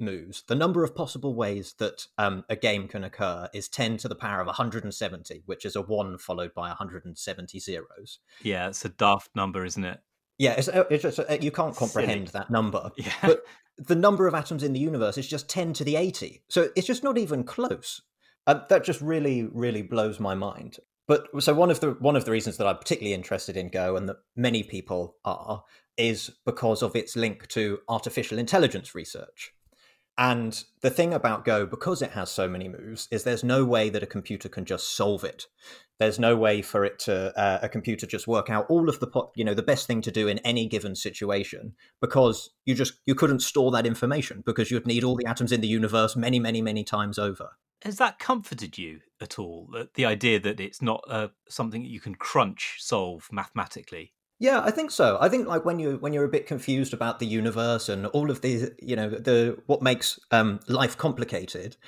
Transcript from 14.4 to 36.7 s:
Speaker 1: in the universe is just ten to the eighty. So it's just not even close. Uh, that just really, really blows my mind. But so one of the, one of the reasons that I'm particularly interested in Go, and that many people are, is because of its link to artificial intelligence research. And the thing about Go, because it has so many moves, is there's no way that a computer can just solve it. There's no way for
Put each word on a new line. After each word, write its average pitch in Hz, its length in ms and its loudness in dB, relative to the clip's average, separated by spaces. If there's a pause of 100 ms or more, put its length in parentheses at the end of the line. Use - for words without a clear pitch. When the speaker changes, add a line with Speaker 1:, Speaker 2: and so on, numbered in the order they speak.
Speaker 1:
in 139 80 0
the 131 80 0
universe 131 360 0
is 135 120 -6
just 147 200 -6
ten 170 260 -2
to 147 100 -4
the 147 120 2
eighty. - 520 -2
So 170 260 4
it's 185 140 2
just 247 160 0
not 254 140 2
even 147 260 0
close. - 580 -6 (440)
Uh, 147 140 6 (100)
that 190 140 6
just - 180 -2
really, 143 420 0
really 117 380 -2
blows 107 360 0
my 98 160 -2
mind. - 440 -8 (280)
But 147 200 6 (160)
so 147 120 6
one 175 180 6
of - 80 2
the, 151 180 2
one 143 180 4
of 120 80 2
the 113 60 -4
reasons 110 260 0
that 101 120 2
I'm 95 100 0
particularly 107 360 -4
interested 92 420 -6
in 90 120 -6
Go, 92 280 -2
and 98 120 -4
that 95 100 -8 (180)
many 117 260 2
people 90 600 -6
are, 101 400 -6 (320)
is 113 340 0 (160)
because 113 360 0
of 104 140 -2
its - 200 -4
link 113 320 -2
to 104 400 -2
artificial 113 500 -4
intelligence 120 560 2
research. - 580 -14 (640)
And 120 440 2 (200)
the 127 80 6
thing 170 240 2
about 110 300 0
Go, 107 220 4
because 147 360 -4
it 107 100 -4
has 92 180 -4
so 95 160 0
many 90 220 -4
moves, 107 420 -12
is 113 140 -2
there's 120 200 0
no 131 200 6
way 113 240 4
that 101 140 -2
a 98 40 -6
computer - 420 -8
can 95 160 -8
just - 300 -4
solve 101 300 0
it. - 220 -8 (520)
There's 110 200 2
no 117 180 6
way 107 260 4
for 101 220 0